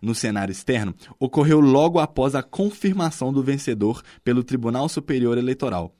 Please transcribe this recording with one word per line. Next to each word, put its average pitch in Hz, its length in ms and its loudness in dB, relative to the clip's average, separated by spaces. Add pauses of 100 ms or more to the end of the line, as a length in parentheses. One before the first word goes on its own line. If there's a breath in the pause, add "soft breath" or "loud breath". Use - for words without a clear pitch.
no 113 140 -2
cenário 104 380 -4
externo 104 420 -4 (260 loud breath)
ocorreu 151 400 2
logo 147 380 4
após 139 360 0
a 135 80 -2
confirmação 190 880 -2
do 139 120 0
vencedor 120 580 -2 (240 loud breath)
pelo 123 180 0
Tribunal 123 460 -2
Superior 127 480 0
Eleitoral, 120 640 -4